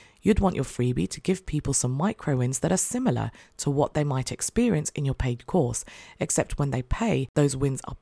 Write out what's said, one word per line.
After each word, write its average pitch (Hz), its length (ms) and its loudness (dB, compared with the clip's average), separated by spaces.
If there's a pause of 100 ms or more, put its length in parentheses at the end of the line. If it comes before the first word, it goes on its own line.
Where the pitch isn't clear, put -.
(220)
You'd 208 180 4
want 190 160 2
your - 80 0
freebie 127 460 0
to - 100 -10
give - 280 -2
people 143 260 -2
some 127 180 0
micro 151 460 0
wins 127 220 0
that 170 120 2
are 185 60 2
similar 131 540 0 (260)
to - 140 -2
what 139 240 2
they 151 80 2
might 131 280 -2
experience 220 600 0
in 147 120 -6
your 135 120 0
paid 123 320 -2
course, - 360 0 (360)
except - 400 -2
when 143 100 0
they 127 140 -2
pay, 147 500 0
those 143 240 4
wins 135 280 -2
are 127 160 -10